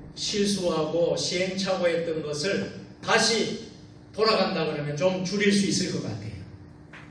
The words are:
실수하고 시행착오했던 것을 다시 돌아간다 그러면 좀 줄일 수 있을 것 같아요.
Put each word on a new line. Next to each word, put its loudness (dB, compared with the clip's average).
실수하고 0
시행착오했던 0
것을 -4
다시 2
돌아간다 2
그러면 -4
좀 2
줄일 2
수 4
있을 0
것 -4
같아요. -8